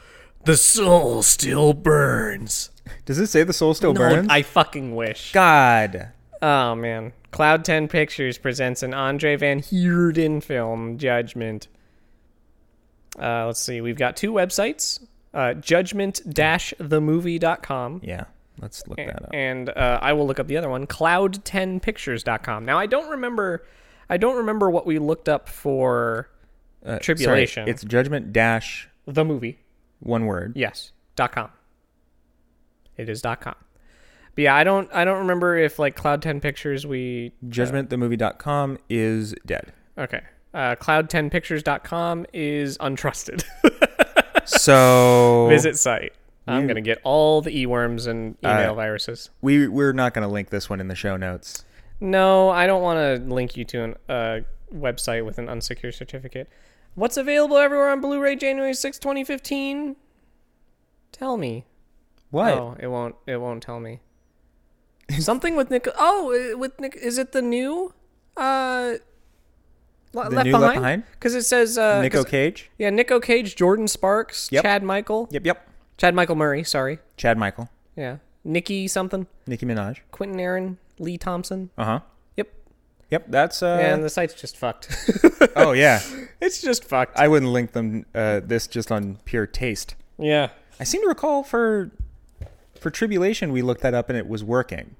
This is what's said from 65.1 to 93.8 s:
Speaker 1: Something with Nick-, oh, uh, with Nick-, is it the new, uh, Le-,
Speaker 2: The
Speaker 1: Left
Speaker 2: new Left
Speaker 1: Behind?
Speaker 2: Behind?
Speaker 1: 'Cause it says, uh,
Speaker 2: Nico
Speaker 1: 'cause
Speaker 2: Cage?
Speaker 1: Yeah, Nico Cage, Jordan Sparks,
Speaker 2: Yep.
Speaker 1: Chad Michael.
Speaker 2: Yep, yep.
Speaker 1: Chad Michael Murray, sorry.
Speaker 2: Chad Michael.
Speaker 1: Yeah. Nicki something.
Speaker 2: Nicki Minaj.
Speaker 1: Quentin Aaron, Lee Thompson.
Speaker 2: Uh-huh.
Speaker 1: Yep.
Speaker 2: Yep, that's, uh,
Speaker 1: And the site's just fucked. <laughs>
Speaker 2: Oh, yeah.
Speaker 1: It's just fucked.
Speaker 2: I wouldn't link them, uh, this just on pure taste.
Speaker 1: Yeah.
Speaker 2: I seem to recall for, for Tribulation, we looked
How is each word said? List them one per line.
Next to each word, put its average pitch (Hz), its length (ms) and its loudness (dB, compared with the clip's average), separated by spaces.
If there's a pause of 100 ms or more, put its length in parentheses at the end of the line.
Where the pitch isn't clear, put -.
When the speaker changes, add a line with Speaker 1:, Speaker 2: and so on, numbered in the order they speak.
Speaker 1:
Something 254 340 -2
with 269 160 0
Nick-, 254 260 -2
oh, 277 580 0
uh, 247 40 -8
with 262 220 -8
Nick-, 269 160 -10
is 247 220 -6
it 262 140 -4
the 262 100 0
new, 262 520 -4 (420)
uh, 262 580 -2 (1200)
Le-, 240 140 -6
Speaker 2:
The - 80 -6
Speaker 1:
Left 127 100 4
Speaker 2:
new 127 60 4
Left 139 80 8
Speaker 1:
Behind? 139 200 4
Speaker 2:
Behind? 143 220 0 (180)
Speaker 1:
'Cause 240 140 0
it 247 80 -2
says, 233 360 2
uh, 214 240 4
Speaker 2:
Nico 135 200 2
Speaker 1:
'cause - 80 -4
Speaker 2:
Cage? 143 480 0
Speaker 1:
Yeah, 202 120 0
Nico 240 300 2
Cage, 233 340 0
Jordan 202 340 4
Sparks, - 600 -2
Speaker 2:
Yep. 139 140 4
Speaker 1:
Chad 202 180 2
Michael. 208 480 -4
Speaker 2:
Yep, 151 160 -6
yep. - 220 -2 (300)
Speaker 1:
Chad 175 160 4
Michael 175 220 2
Murray, 151 280 0
sorry. 139 340 -2 (180)
Speaker 2:
Chad 117 220 2
Michael. 110 300 -4 (280)
Speaker 1:
Yeah. 135 200 -8 (280)
Nicki 190 440 -4
something. 190 380 -4 (200)
Speaker 2:
Nicki 127 200 -6
Minaj. 110 320 -4 (120)
Speaker 1:
Quentin 190 300 -8
Aaron, 185 380 -4 (200)
Lee 175 200 -8
Thompson. 185 600 -8
Speaker 2:
Uh-huh. 113 220 -2 (360)
Speaker 1:
Yep. - 120 -6 (640)
Speaker 2:
Yep, 160 180 -2
that's, 143 340 0
uh, 175 180 0
Speaker 1:
And 156 220 2
the 156 80 -4
site's 175 240 -4
just - 220 -16
fucked. - 320 -8 (280)
<laughs> - 380 4
Speaker 2:
Oh, 156 180 6
yeah. 127 280 6 (400)
Speaker 1:
It's 359 220 -2
just 247 220 -2
fucked. 127 340 -2
Speaker 2:
I 147 100 6
wouldn't 135 240 4
link 120 200 -2
them, 113 420 -4
uh, 107 280 0
this 110 240 -2
just - 240 -8
on 101 360 -4
pure 110 200 -2
taste. - 480 -6 (240)
Speaker 1:
Yeah. 151 300 2 (320)
Speaker 2:
I 131 40 -10
seem 381 180 -2
to 415 60 2
recall 294 340 0
for, 220 480 0 (880)
for 160 100 -4
Tribulation, 196 600 0
we 127 80 0
looked 123 220 0